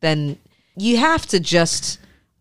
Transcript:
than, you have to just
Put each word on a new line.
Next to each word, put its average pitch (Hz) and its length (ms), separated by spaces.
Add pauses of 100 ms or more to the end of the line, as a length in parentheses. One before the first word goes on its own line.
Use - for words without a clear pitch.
than, 151 360 (380)
you 226 220
have 311 300
to 196 120
just 165 580 (440)